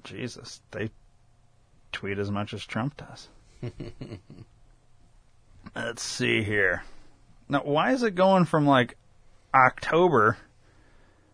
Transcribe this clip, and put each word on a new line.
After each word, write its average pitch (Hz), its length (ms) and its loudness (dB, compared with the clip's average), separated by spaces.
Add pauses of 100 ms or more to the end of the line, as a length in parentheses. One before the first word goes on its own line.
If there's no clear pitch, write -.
Jesus, - 560 -14 (120)
they 107 180 -8 (1040)
tweet 98 260 -6
as 101 100 -4
much 101 240 -6
as 101 120 -12
Trump 123 320 -6
does. - 320 -20 (320)
<laughs> 117 100 -10 (2000)
Let's 117 300 -10
see 117 400 -2
here. 101 400 0 (640)
Now, 139 160 0
why 156 300 0
is 247 100 -2
it 214 100 -2
going 185 300 4
from, 156 240 2
like, 127 300 2 (560)
October 131 840 4 (960)